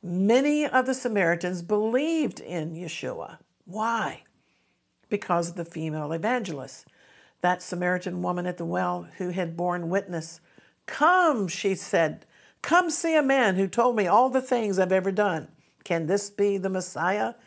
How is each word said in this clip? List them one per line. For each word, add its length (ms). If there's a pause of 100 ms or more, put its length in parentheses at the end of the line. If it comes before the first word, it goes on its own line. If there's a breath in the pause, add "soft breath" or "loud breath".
many 640
of 200
the 60
Samaritans 680
believed 800
in 320
Yeshua. 640 (260)
Why? 600 (840)
Because 420
of 60
the 100
female 460
evangelist, 760 (540 soft breath)
that 200
Samaritan 600
woman 240
at 100
the 80
well 420 (100)
who 120
had 260
borne 320
witness. 540 (460 soft breath)
"Come," 600
she 280
said, 500 (380 soft breath)
"come 260
see 260
a 60
man 340
who 120
told 280
me 120
all 240
the 100
things 380
I've 120
ever 200
done. 360 (360 soft breath)
Can 240
this 240
be 260
the 140
Messiah, 640 (100)